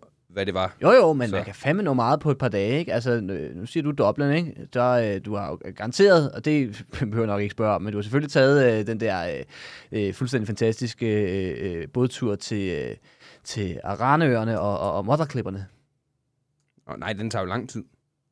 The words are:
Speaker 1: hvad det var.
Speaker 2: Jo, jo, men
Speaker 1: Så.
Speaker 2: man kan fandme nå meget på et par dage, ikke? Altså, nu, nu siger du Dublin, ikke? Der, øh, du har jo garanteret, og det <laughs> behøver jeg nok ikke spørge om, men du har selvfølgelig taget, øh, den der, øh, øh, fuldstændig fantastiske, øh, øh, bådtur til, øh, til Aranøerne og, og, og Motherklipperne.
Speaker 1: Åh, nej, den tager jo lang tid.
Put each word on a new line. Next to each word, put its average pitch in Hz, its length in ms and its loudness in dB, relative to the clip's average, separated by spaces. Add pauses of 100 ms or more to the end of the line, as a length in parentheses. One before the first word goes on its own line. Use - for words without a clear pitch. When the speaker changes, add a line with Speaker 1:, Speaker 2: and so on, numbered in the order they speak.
(280)
Speaker 1:
hvad 98 180 -4
det 98 80 -2
var. 92 280 -2
Speaker 2:
Jo, 170 100 6
jo, 208 220 8
men 127 160 0
Speaker 1:
Så. 98 60 -2
Speaker 2:
man 90 100 -2
kan 101 100 -12
fandme 180 280 0
nå 151 100 0
meget 127 260 2
på 151 120 0
et 131 60 0
par 131 120 -2
dage, 104 300 0
ikke? 170 140 -4
Altså, 120 280 0
nu, 95 120 -6 (200)
nu 90 120 -10
siger 156 180 -4
du 147 80 0
Dublin, 139 400 2
ikke? 160 420 -2
Der, 123 160 2 (260)
øh, 92 100 -8
du 104 100 -4
har 98 140 -6
jo 82 100 -8 (160)
garanteret, 156 560 6
og - 140 -12
det 139 400 0
<laughs> - 140 -14
behøver 110 200 -2
jeg 113 80 2
nok 101 140 0
ikke 101 100 -2
spørge 107 240 2
om, 85 60 -2
men 104 100 -4
du 104 60 -4
har 104 60 -4
selvfølgelig 139 280 -2
taget, 135 480 6
øh, 104 80 -2
den 113 120 -4
der, 90 400 -2
øh, 64 40 -10 (640)
øh, 95 60 -2
fuldstændig 120 340 -2
fantastiske, 113 600 -2
øh, 92 720 -2
øh, 80 80 -10
bådtur 123 460 -2
til, 98 340 -4 (200)
øh, 52 60 -10 (480)
til 95 400 -6
Aranøerne 117 760 2
og, 101 200 -2
og, 98 140 -2
og 95 120 -4
Motherklipperne. 110 600 -2 (1200)
Speaker 1:
Åh, - 100 -12
nej, 95 140 -6
den 107 160 -6
tager 101 140 -4
jo 92 60 -6
lang 110 200 -4
tid. 107 140 -12 (480)